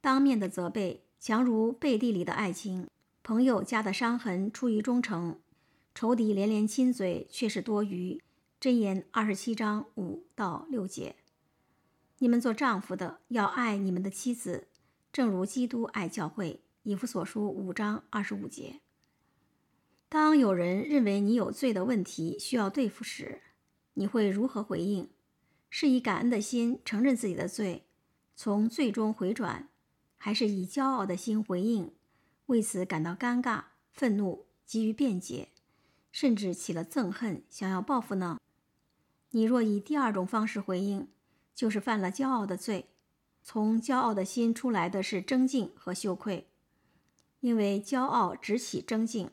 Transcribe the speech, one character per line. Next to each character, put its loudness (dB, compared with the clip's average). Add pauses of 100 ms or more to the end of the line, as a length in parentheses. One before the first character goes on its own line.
当 4
面 6
的 0
责 -4
备 -4 (140)
强 2
如 4
背 2
地 2
里 0
的 -2
爱 0
情， -6 (320)
朋 2
友 4
家 -2
的 0
伤 0
痕 -2
出 -4
于 2
忠 2
诚， -2 (540)
仇 2
敌 2
连 2
连 2
亲 4
嘴 -2
却 -4
是 -2
多 0
余。 -4 (400)
箴 2
言 2
二 0
十 0
七 -4
章 -2 (100)
五 -8
到 -4
六 -4
节。 -10 (1000)
你 2
们 4
做 0
丈 0
夫 -6
的 -6
要 2
爱 0
你 0
们 -2
的 -4
妻 -4
子， -8 (460)
正 2
如 0
基 -2
督 -4
爱 -4
教 -4
会。 -6 (220)
以 -2
弗 -6
所 -4
书 -4
五 -6
章 -4
二 -2
十 -6
五 -8
节。 -14 (1300)
当 6
有 6
人 2
认 4
为 2
你 4
有 2
罪 0
的 0
问 2
题 -4
需 -4
要 2
对 0
付 -6
时， -10 (540)
你 0
会 2
如 0
何 -4
回 -4
应？ -2 (640)
是 2
以 6
感 0
恩 2
的 2
心 0
承 0
认 6
自 -4
己 -2
的 -4
罪， -4 (480)
从 0
罪 0
中 0
回 0
转， -4 (480)
还 -6
是 2
以 0
骄 -2
傲 0
的 -2
心 0
回 -2
应， 0 (540)
为 4
此 -2
感 -2
到 -2
尴 0
尬、 -2 (280)
愤 2
怒、 -2 (180)
急 -2
于 2
辩 2
解， -8 (600)
甚 2
至 -2
起 -8
了 -4
憎 -2
恨， -6
想 -6
要 -2
报 0
复 -6
呢？ -2 (960)
你 2
若 4
以 2
第 -2
二 2
种 0
方 0
式 -4
回 -2
应， -2 (480)
就 -2
是 0
犯 -2
了 0
骄 -2
傲 0
的 -4
罪。 -6 (500)
从 0
骄 0
傲 2
的 0
心 2
出 -2
来 2
的 -2
是 -2
争 2
竞 0
和 -8
羞 -2
愧， -6 (920)
因 2
为 2
骄 0
傲 2
只 -2
起 -4
争 0
竞。 -4